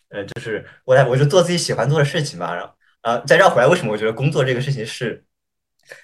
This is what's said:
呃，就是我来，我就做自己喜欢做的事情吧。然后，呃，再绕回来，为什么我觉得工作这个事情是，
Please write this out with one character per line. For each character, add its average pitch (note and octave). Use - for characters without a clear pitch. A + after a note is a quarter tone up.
呃， G#2
就 G2
是 G#2
我 B2+
来， C3
我 A#2+
就 C3+
做 F3+
自 E3+
己 F3
喜 E3
欢 A#2
做 D#3
的 C#3+
事 D#3
情 D3
吧。 E2+
然 F2+
后， -
呃， A#2+
再 B2+
绕 F#3+
回 B2
来， C3
为 E3
什 -
么 G#2+
我 G#2+
觉 G#2+
得 A2
工 C3
作 D#3
这 C3
个 A#2+
事 C#3+
情 A2+
是， -